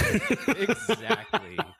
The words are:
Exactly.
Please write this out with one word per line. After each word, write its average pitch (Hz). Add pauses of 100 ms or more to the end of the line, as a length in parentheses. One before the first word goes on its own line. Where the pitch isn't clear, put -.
(480)
Exactly. 113 (220)